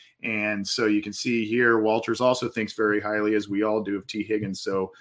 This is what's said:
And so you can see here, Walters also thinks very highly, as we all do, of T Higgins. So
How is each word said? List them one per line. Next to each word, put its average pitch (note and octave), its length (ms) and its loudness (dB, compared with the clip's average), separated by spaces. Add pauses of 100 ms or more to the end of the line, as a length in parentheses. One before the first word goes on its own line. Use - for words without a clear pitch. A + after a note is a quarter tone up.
(220)
And G#2+ 440 -4
so A#2 200 0
you G#2+ 160 4
can G#2 100 -8
see A#2 320 -2
here, A#2 360 4
Walters A2 420 2
also B2+ 260 2
thinks A2 260 -6
very G#2 280 2
highly, G#2+ 320 0
as G#2 160 0
we G2+ 140 0
all G#2+ 180 2
do, G2+ 160 -4
of F#2+ 80 -8
T G#2+ 180 -4
Higgins. G#2 380 -2
So F#2+ 400 -2